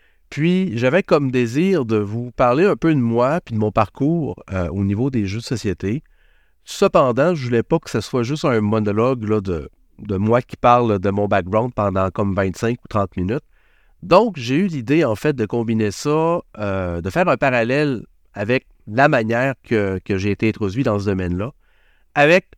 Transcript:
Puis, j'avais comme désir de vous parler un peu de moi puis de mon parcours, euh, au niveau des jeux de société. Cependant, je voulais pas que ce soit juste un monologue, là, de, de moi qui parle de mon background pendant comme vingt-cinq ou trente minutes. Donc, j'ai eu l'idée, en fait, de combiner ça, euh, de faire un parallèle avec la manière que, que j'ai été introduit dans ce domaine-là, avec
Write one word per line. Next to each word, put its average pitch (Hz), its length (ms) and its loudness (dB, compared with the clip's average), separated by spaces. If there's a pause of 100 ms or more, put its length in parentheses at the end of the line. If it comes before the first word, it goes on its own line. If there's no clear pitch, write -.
(300)
Puis, 170 480 0
j'avais 127 240 2
comme 143 280 2
désir 131 540 0
de 110 120 0
vous 110 340 -4
parler 131 340 2
un 180 120 4
peu 160 180 2
de 135 60 4
moi 120 440 2
puis 117 100 -10
de 107 60 -2
mon 107 120 0
parcours, 135 680 -2 (100)
euh, 90 160 -2
au 98 160 -2
niveau 104 260 0
des 110 160 0
jeux 101 140 -6
de - 40 -14
société. 107 580 -4 (640)
Cependant, 160 680 2
je 139 100 -4
voulais 120 200 0
pas 160 140 0
que - 120 -8
ce 117 100 -2
soit 123 220 -4
juste 147 240 -4
un 117 160 2
monologue, 107 680 0
là, 107 140 2
de, 85 260 -6 (300)
de 101 180 -4
moi 110 240 2
qui - 160 -10
parle 120 420 4
de 98 120 -2
mon 101 160 0
background 101 480 0
pendant 95 360 0
comme 101 240 -2
vingt-cinq 101 480 -2
ou - 60 -20
trente 98 280 -4
minutes. 98 280 -2 (580)
Donc, 180 340 4
j'ai 127 200 -4
eu 196 100 2
l'idée, 151 380 0
en 110 120 0
fait, 151 180 -2
de 113 120 -2
combiner 110 440 0
ça, 160 500 -2 (180)
euh, 95 420 -4
de 90 100 -6
faire 180 180 -2
un 131 100 0
parallèle 131 640 -2 (300)
avec 107 320 -2 (200)
la 123 220 2
manière 123 460 0 (100)
que, 101 400 0
que 98 140 -2
j'ai 101 120 -2
été 110 180 0
introduit 107 360 -2
dans 107 140 0
ce 98 80 -4
domaine-là, 95 460 -2 (640)
avec 156 320 6 (120)